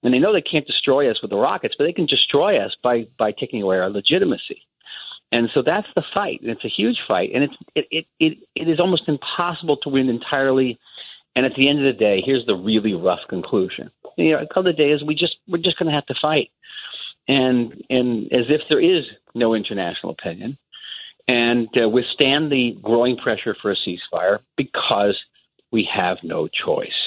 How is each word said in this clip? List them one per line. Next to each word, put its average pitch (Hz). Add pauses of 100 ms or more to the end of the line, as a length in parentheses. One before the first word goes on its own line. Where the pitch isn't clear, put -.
And 123
they 127
know 196
they 180
can't -
destroy 139
us 110
with 107
the 101
rockets, 135
but 143
they 170
can 175
destroy 143
us 95
by, 120 (100)
by 107
taking 104
away 95
our 92
legitimacy. 139 (720)
And 117
so 131
that's 190
the 160 (100)
fight, -
and 117
it's -
a 113
huge 226 (100)
fight, 92
and 139
it's, 139 (200)
it, 156
it, 160 (140)
it, 160 (180)
it 160
is 160
almost 180
impossible 160
to 147
win 135
entirely. 131 (600)
And 127
at 127
the 135
end 143
of 135
the -
day, 101
here's 131
the 110
really 104
rough 87
conclusion. 92 (240)
You 160
know, 151
the 180
day 147
is 147
we 151
just, 165 (140)
we're 175
just 170
gonna 165
have 147
to 135
fight, 151 (800)
and, 127 (160)
and 123
as 123
if 151
there 151
is 170 (300)
no 117
international 95
opinion, 95 (680)
and, 120
uh, 117
withstand 139
the 120
growing 120
pressure 113
for 104
a 95
ceasefire 90 (160)
because 104 (560)
we 110
have 90
no 78
choice. - (200)